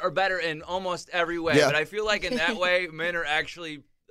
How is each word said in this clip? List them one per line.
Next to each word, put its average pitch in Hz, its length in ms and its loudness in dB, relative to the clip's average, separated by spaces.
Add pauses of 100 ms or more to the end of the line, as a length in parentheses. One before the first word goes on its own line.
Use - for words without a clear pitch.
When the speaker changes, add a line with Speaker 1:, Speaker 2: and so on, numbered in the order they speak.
Speaker 1:
are 185 80 0
better 185 280 2
in 160 240 -4
almost 180 500 -4
every 170 260 2
way, 160 180 4
Speaker 2:
Yeah. 147 100 6
Speaker 1:
but 147 100 2
I 156 80 2
feel 208 200 -6
like 208 200 0
in 185 120 -2
that 175 200 0
Speaker 3:
<laughs> - 20 -6
Speaker 1:
way, 180 340 2
men 165 220 -4
are 170 100 -2
actually 156 600 -4 (260)